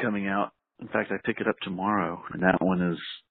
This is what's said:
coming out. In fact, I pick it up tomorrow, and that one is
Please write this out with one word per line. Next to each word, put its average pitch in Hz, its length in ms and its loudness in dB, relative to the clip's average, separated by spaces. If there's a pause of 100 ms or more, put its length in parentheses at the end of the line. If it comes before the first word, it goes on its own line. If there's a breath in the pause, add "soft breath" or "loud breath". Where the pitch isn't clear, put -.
coming 104 260 -2
out. 98 220 0 (300)
In 110 100 -14
fact, 107 220 -2
I 120 140 -2
pick 113 160 0
it - 60 -2
up 107 160 2
tomorrow, 92 580 0 (120)
and 87 100 -4
that 92 200 6
one 90 280 4
is 78 80 -2 (320)